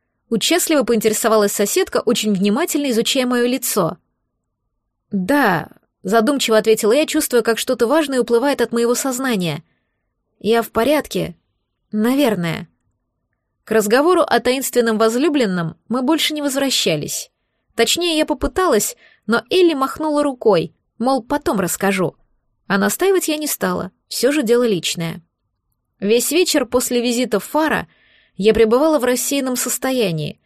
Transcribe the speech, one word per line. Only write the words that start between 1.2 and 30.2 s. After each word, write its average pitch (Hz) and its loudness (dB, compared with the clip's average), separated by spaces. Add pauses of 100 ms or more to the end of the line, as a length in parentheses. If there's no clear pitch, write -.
соседка, 247 -2
очень 214 0
внимательно 269 0
изучая 233 0
моё 240 0
лицо. 240 -2 (1120)
"Да", 202 0 (340)
задумчиво 226 2
ответила 214 2
я, 302 2
чувствуя, 294 0
как 226 0
что-то 240 0
важное 269 0
уплывает 240 0
от 233 -2
моего 233 0
сознания. 240 -4 (760)
"Я 226 2
в 226 -6
порядке. 226 -2 (560)
Наверное". 214 0 (920)
К - -8
разговору 254 2
о - 2
таинственном 240 0
возлюбленном 226 0 (120)
мы 240 -2
больше 302 0
не 294 -6
возвращались. 254 -2 (440)
Точнее, 320 0
я 302 2
попыталась, 294 0 (320)
но 220 0
Элли 349 4
махнула 294 -2
рукой, 214 0 (240)
мол, 254 0
потом 285 -2
расскажу. 190 -2 (520)
А 196 0
настаивать 349 2
я 311 -2
не 302 -6
стала, 185 -4 (160)
всё - 0
же 302 0
дело 240 2
личное. 170 -4 (800)
Весь 226 0
вечер 311 2
после 247 -2
визита 233 0
в - -10
Фара 269 -2 (500)
я 208 4
пребывала 247 4
в 226 -4
рассеянном 254 -2
состоянии, 220 -4